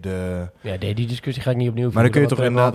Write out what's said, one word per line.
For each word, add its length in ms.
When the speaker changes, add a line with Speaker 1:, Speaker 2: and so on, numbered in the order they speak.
Speaker 1:
de." 460
Speaker 2:
Ja, 180
nee, 160
die 120
discussie 360
ga 80
ik 60
niet 120
opnieuw 220
Speaker 1:
Maar 120
dan 0
Speaker 2:
voeren, 80
Speaker 1:
kun 100
je 60
Speaker 2:
want 120
Speaker 1:
toch 80
Speaker 2:
er 60
werd 200
Speaker 1:
inderdaad 20